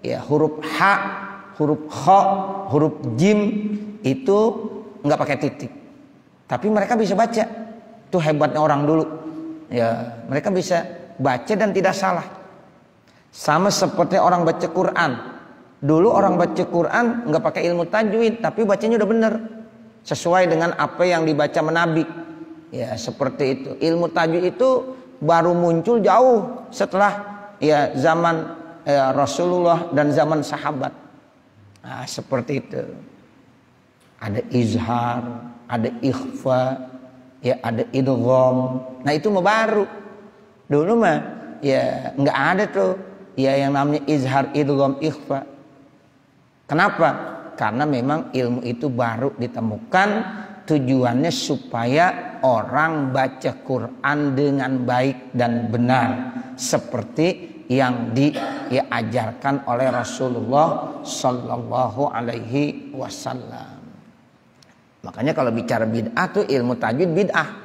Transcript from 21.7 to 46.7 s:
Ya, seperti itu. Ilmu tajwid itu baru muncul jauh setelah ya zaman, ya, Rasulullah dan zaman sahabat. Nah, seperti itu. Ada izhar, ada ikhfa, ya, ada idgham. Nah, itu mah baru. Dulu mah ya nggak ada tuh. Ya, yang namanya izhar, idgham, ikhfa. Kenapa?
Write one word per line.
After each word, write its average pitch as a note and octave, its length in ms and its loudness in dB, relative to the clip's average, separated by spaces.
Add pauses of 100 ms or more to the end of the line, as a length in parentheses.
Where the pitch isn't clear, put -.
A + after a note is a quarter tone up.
Ya, A#2+ 240 -6
seperti C3 640 -2
itu. - 240 -10
Ilmu E3+ 320 2
tajwid F3 400 0
itu B3+ 400 2 (240)
baru E3 320 4
muncul F3 480 2
jauh G#3 720 4
setelah - 720 0 (160)
ya D3 320 4
zaman, D#3+ 640 2 (320)
ya, C#3 240 4
Rasulullah E3+ 800 2
dan D3 240 2
zaman D3+ 320 2
sahabat. C#3+ 480 -6 (880)
Nah, B2 240 -12
seperti C3 560 -4
itu. - 240 -8 (1400)
Ada A2 240 -4
izhar, A#2+ 760 0 (440)
ada A#2+ 320 -2
ikhfa, C3 800 -2 (640)
ya, - 160 0
ada A#2 320 -2
idgham. B2+ 920 2 (220)
Nah, D3 80 0
itu D3+ 160 0
mah G3 160 2
baru. G#3+ 420 2 (840)
Dulu D3+ 280 2
mah F#3+ 220 4 (420)
ya B2+ 560 0
nggak C#3 220 2 (180)
ada G3+ 160 2
tuh. F#3+ 200 2 (460)
Ya, C3+ 160 2
yang C#3 240 2
namanya D3 320 2
izhar, C3+ 480 2
idgham, C#3 400 2
ikhfa. C#3 480 -6 (1200)
Kenapa? D#3+ 440 2 (440)